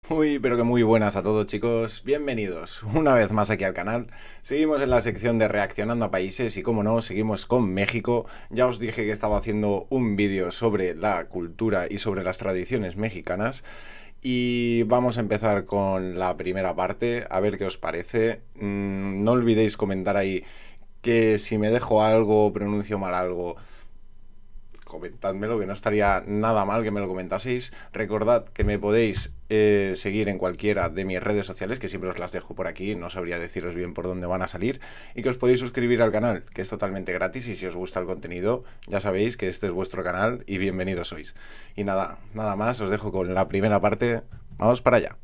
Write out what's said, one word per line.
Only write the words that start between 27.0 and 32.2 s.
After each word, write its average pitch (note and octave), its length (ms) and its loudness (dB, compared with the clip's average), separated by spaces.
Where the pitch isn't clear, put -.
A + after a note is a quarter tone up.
comentaseis. F#2+ 640 -4
Recordad G#2+ 560 2
que - 160 0
me G#2 120 2
podéis, G#2 540 2
eh, G#2 480 4
seguir G#2 320 0
en G2 100 -2
cualquiera F2+ 520 0
de F#2 160 -4
mis F#2 180 -2
redes G2+ 220 0
sociales, G2 340 -6
que G2 80 -6
siempre F2+ 220 -4
os F2+ 100 -6
las F2+ 140 -6